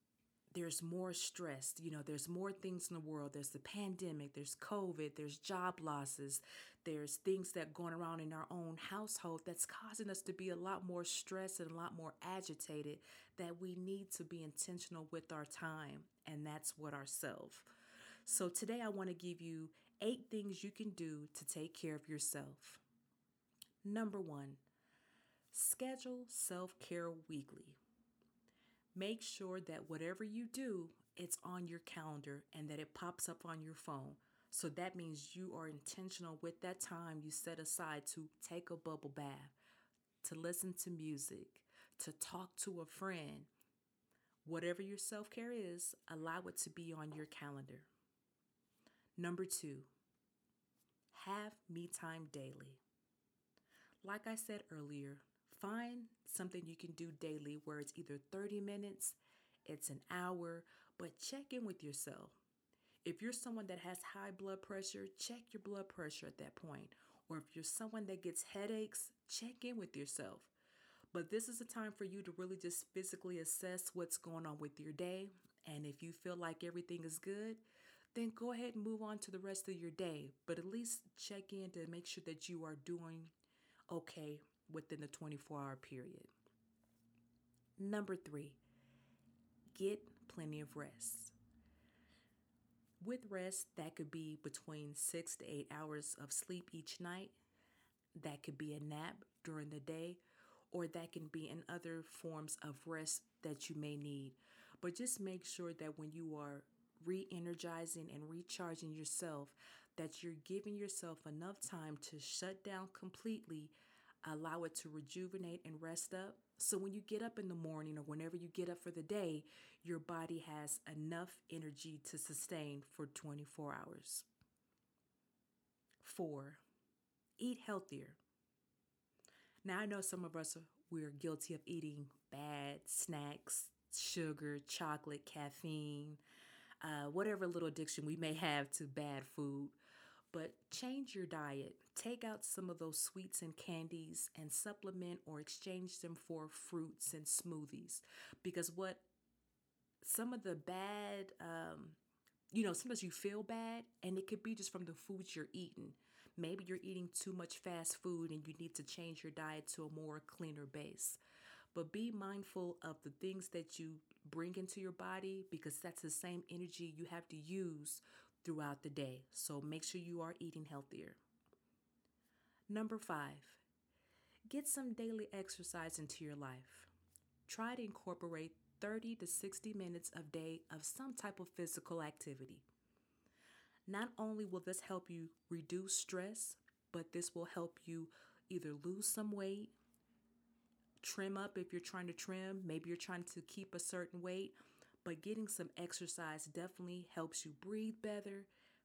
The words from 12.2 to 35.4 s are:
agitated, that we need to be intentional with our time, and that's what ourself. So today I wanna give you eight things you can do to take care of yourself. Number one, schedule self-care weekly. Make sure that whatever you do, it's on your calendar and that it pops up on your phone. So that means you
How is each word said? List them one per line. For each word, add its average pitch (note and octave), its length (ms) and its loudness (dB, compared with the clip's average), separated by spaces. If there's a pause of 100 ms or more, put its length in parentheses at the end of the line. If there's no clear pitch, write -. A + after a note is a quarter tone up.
agitated, D#3 760 0 (380)
that E3+ 240 -2
we F#3 140 0
need F#3+ 360 0
to - 120 0
be E3 180 -4
intentional D#3+ 720 -2
with E3 220 -2
our D3+ 120 0
time, D3+ 600 -2 (200)
and D3+ 220 -2
that's D3+ 300 0
what D3+ 160 -2
ourself. - 720 -2 (600)
So - 240 8
today G#3+ 340 4
I A3+ 60 4
wanna F#3+ 260 4
give E3+ 280 -2
you D#3+ 260 -2 (340)
eight B3 300 4
things G3+ 320 2
you G3+ 80 -2
can A3 200 -2
do D#3 440 -2
to D3 100 -6
take D#3+ 280 0
care D#3 220 2
of D3+ 120 -4
yourself. D3 720 0 (1040)
Number G#3 380 2
one, C#3+ 320 -2 (1000)
schedule B3+ 760 4
self-care F3+ 800 0 (180)
weekly. C#3+ 480 -4 (1200)
Make G#3 260 4
sure F#3 380 0
that D#3+ 300 -2
whatever E3 340 2
you A3 220 0
do, A3+ 440 2 (280)
it's F3 260 0
on F3+ 240 0
your E3+ 120 -4
calendar D3 640 -4 (140)
and D3+ 120 -2
that D3+ 100 0
it D#3 140 -4
pops F3 340 0
up E3+ 160 -4
on D#3+ 180 -2
your D#3 120 -6
phone. C#3+ 420 -4 (340)
So - 200 2
that F3+ 260 2
means D#3 380 -4
you F3+ 240 -2